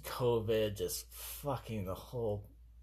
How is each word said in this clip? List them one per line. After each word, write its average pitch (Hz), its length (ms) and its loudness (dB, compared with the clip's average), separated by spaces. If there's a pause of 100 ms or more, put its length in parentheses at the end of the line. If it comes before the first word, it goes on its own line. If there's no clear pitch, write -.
covid 110 720 4
just 90 360 -2
fucking 117 760 -4
the 92 80 -2
whole 104 520 -2 (360)